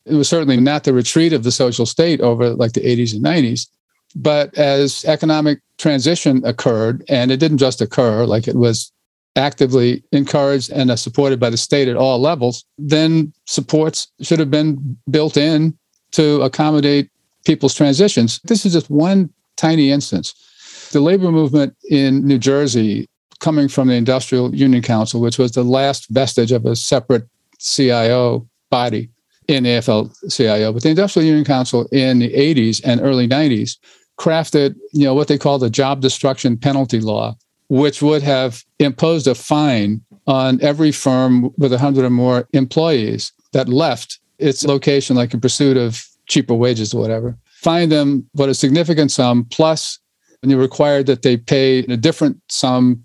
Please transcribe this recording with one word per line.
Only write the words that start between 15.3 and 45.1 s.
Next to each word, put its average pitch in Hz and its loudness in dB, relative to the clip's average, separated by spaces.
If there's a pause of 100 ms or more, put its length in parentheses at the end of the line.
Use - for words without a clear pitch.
in 156 0 (340)
to 147 2
accommodate 143 0 (360)
people's 151 0
transitions. 139 2
This 220 0
is 180 0
just 165 -2
one 170 2 (260)
tiny 160 2
instance. 143 -4 (580)
The 147 2
labor 180 2
movement 147 0 (140)
in 139 2
New 139 2
Jersey, 117 0 (320)
coming 151 0
from 131 0
the 123 2
Industrial 123 0
Union 131 2
Council, 113 -2
which 117 -2
was 123 2
the 123 -2
last 131 -2
vestige 123 0
of 117 0
a 113 -2
separate 120 -2 (360)
C 127 0
I 117 2
O 120 0 (220)
body 120 -2 (380)
in 135 0
the 123 2
A 120 2
F 113 -4
L 110 0 (160)
C 127 0
I 107 0
O, 110 -2
but 117 -6
the 156 2
Industrial 175 0
Union 151 2
Council 127 0
in 131 2
the 117 -2
eighties 131 0
and 120 0
early 127 0
nineties 127 -2 (400)
crafted, 156 0 (180)
you 143 2
know, 131 2
what 143 0
they 147 2
call 143 0
the 123 0
job 135 -2
destruction 131 -2
penalty 131 -2
law, 110 -4 (340)
which 139 0
would 151 2
have 131 -2 (160)
imposed 147 0
a 127 2
fine 113 -2 (260)
on 131 0
every 147 0
firm 127 2
with 143 2
a 123 0
hundred 135 2
or 123 0
more 123 0
employees 127 -2 (220)
that 127 -2
left 131 -2 (180)
its 147 -2
location, 139 0